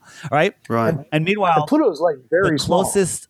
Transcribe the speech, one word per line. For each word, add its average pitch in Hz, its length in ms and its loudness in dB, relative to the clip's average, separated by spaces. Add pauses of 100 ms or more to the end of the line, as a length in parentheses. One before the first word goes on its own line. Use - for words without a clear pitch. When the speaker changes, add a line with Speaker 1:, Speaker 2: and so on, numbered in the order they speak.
(240)
Speaker 1:
Yeah. - 80 -12
Speaker 2:
right? 165 220 2 (140)
Speaker 1:
Right. 117 280 0 (160)
Speaker 2:
And 156 120 0
meanwhile, 190 340 0
Speaker 3:
And 151 100 -2
Pluto 302 200 2
is, 151 120 -4
like, 160 160 0 (160)
very 170 240 2
Speaker 2:
the - 20 -2
Speaker 3:
small. 175 240 0
Speaker 2:
closest 185 480 -2